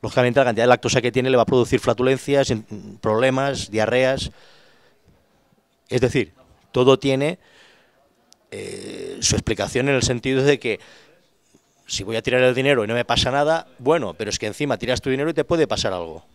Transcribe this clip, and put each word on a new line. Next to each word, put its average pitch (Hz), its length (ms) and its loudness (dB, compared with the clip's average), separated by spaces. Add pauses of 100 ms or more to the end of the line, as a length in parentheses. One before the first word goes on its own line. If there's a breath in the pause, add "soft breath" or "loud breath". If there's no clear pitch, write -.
Lógicamente, 123 380 0
la 135 60 4
cantidad 113 180 0
de 120 60 4
lactosa 123 320 2
que 120 100 0
tiene 127 180 0
le 131 80 4
va 120 60 6
a - 20 2
producir 127 340 2
flatulencias, 131 680 0
in-, 107 500 -8
problemas, 131 720 -2
diarreas. 123 640 0 (1600 soft breath)
Es 117 140 0
decir, 120 320 0 (380)
todo 127 260 6
tiene, 139 400 -2 (1120 soft breath)
eh, 98 720 -12
su 107 140 2
explicación 110 520 -2
en 139 80 2
el 120 80 0
sentido 131 400 0
de 139 160 4
que 110 200 -4 (1040 soft breath)
si - 180 -8
voy 107 120 -6
a 113 80 -4
tirar 127 180 2
el 127 140 4
dinero 131 280 2
y 104 40 -4
no 113 80 -2
me 120 100 -2
pasa 120 240 0
nada, 147 380 0 (100)
bueno, 127 380 0
pero 104 160 -6
es - 80 -6
que 110 80 -4
encima 123 300 -4
tiras 120 220 -2
tu 139 120 -4
dinero 139 180 -2
y 165 40 -4
te 151 120 -2
puede 165 220 2
pasar 104 260 -2
algo. 82 420 -10